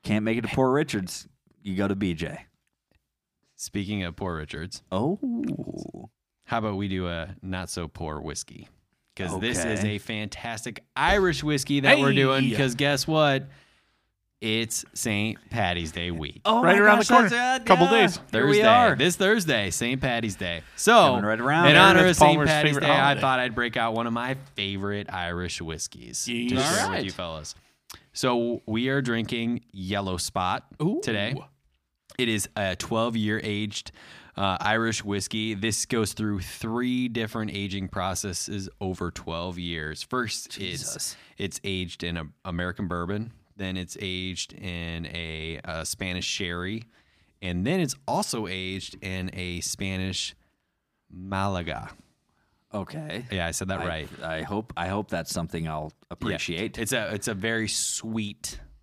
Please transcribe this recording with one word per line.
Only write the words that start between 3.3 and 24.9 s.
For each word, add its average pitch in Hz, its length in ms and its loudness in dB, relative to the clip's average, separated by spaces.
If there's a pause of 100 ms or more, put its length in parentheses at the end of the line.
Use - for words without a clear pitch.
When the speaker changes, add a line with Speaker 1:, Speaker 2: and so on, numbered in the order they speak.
Speaker 2:
speaking 101 460 -6
of 85 140 -6
Poor 90 220 -4
Richards, 76 440 -10 (100)
Speaker 1:
Oh. - 1160 -4 (360)
Speaker 2:
how - 120 -2
about 107 200 -2
we 101 100 -2
do 92 200 -2
a 85 360 -6
not 92 260 -6
so 85 180 -6
poor 78 320 -8
whiskey? - 500 -10 (460)
'Cause 92 240 -6
this 113 240 -2
is 95 180 -2
Speaker 1:
Okay. 104 160 0
Speaker 2:
a - 20 -
fantastic 110 840 -8 (120)
Irish 170 480 4
whiskey 143 380 0
that 262 180 6
we're - 140 4
doing. 135 320 4
Speaker 3:
Hey. 113 100 2
Speaker 2:
'Cause 131 180 2
guess 139 340 2
what? 143 400 4 (920)
It's 113 520 0
Saint 107 460 -2 (100)
Patty's 87 440 -2
Day 87 180 -4
week. 78 340 -8
Speaker 1:
Oh 220 160 4
Speaker 3:
Right 180 140 6
Speaker 1:
my 202 80 6
Speaker 3:
around 208 140 10
Speaker 1:
gosh, 208 100 2
Speaker 3:
the 240 60 6
corner. 233 160 8
Speaker 1:
that's, 254 320 0
uh, 254 40 -10
Speaker 3:
Couple 180 200 8
Speaker 1:
yeah. 180 60 4 (100)
Speaker 3:
days. 185 180 2 (120)
Speaker 1:
Here 226 140 4
we 147 120 6
Speaker 2:
Thursday. 214 100 8
Speaker 1:
are. 226 280 8
Speaker 2:
This 175 200 4
Thursday, 165 560 4
Saint 123 300 -2
Patty's 117 340 0
Day. 85 260 -4 (140)
So, - 180 6
Speaker 1:
Coming 135 320 8
right 110 140 2
around. 147 300 4
Speaker 2:
in 156 80 10
honor 190 140 12
of 185 120 8
Speaker 3:
Meredith 180 140 6
Speaker 2:
Saint 151 160 10
Speaker 3:
Palmer's 147 160 4
Speaker 2:
Patty's 151 200 4
Speaker 3:
favorite 143 120 2
Speaker 2:
Day, 147 100 4
I 143 80 6
Speaker 3:
holiday. 139 220 4
Speaker 2:
thought 131 180 4
I'd 123 160 -2
break 120 220 -2
out 117 180 2
one 117 100 0
of 117 80 0
my 123 220 -2 (200)
favorite 101 560 -4